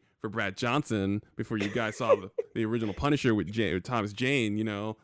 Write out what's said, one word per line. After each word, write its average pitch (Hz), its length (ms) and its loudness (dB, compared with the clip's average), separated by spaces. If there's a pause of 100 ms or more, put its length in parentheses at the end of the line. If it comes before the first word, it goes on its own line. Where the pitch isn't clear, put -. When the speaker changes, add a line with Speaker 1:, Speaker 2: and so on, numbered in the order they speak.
(200)
Speaker 1:
for 110 80 -6
Brad 101 280 -2
Johnson 110 680 0 (120)
before 113 240 -4
you 101 100 -2
guys 110 280 -2
saw 117 180 4
the, - 160 0 (120)
Speaker 2:
<laughs> - 120 -16
Speaker 1:
the 113 100 0
original 110 300 -2
Punisher 135 400 4
with 92 160 2
J-, 104 240 0
with 92 80 0
Thomas 107 300 -2
Jane, 120 440 0
you 107 60 0
know? 107 420 -4